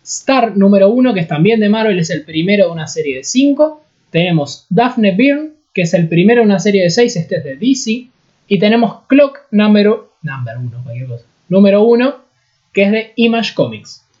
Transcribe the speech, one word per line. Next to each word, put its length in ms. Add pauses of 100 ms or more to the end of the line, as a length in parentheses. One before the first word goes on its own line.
Star, 540
número 320
uno, 240
que 80
es 60
también 320
de 100
Marvel, 300
es 100
el 140
primero 420
de 60
una 160
serie 300
de 60
cinco. 600 (260)
Tenemos 600
Daphne 420
Byrne, 400 (220)
que 100
es 100
el 160
primero 320
de 60
una 120
serie 240
de 60
seis, 260
este 220
es 60
de 120
D 200
C. 320 (400)
Y 120
tenemos 480
Clock 340 (100)
número, 600 (100)
number 340
uno, 260
cualquier 240
cosa, 180 (240)
número 340
uno, 320 (580)
que 100
es 80
de 240
Image 380
Comics. 500 (160)